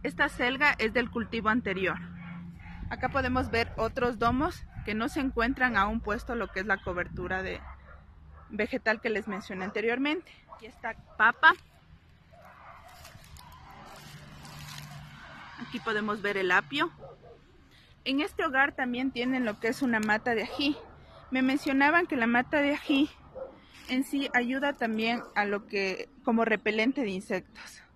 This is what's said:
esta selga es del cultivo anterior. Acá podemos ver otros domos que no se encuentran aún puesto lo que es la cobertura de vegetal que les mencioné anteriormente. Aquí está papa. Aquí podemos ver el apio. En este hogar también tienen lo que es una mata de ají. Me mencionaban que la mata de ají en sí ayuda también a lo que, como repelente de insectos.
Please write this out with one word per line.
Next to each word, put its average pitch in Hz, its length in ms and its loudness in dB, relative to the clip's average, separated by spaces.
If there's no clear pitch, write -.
esta 294 260 0
selga 269 480 2
es 220 160 0
del 240 180 2
cultivo 220 380 -2
anterior. 190 480 0
Acá 240 180 -2
podemos 254 420 2
ver 233 280 2
otros 226 400 0
domos 254 440 2
que 214 100 -2
no 226 140 0
se 302 120 -2
encuentran 247 580 2
aún 214 220 2
puesto 233 340 -2
lo 208 140 -2
que 190 120 -6
es 196 60 -4
la 196 160 2
cobertura 180 600 -4
de 185 160 -6
vegetal 214 500 0
que 240 80 -2
les 214 180 0
mencioné 190 380 -6
anteriormente. 247 640 0
Aquí 220 120 -18
está 226 260 -8
papa. 240 380 8
Aquí 233 140 -10
podemos 214 400 -2
ver 202 160 0
el 190 140 2
apio. 269 400 2
En 269 160 0
este 320 260 -2
hogar 269 260 4
también 254 380 -2
tienen 254 340 0
lo 214 160 -2
que 226 80 0
es 254 140 -2
una 233 180 2
mata 220 340 2
de 208 100 0
ají. 277 340 -2
Me 262 120 0
mencionaban 285 640 4
que 311 100 -2
la 233 100 2
mata 247 360 4
de 285 100 4
ají 294 380 2
en 254 120 2
sí 277 300 -2
ayuda 262 400 2
también 233 500 0
a 208 100 2
lo 202 220 -2
que, 196 420 -2
como 233 220 4
repelente 220 560 2
de 202 80 0
insectos. - 720 -6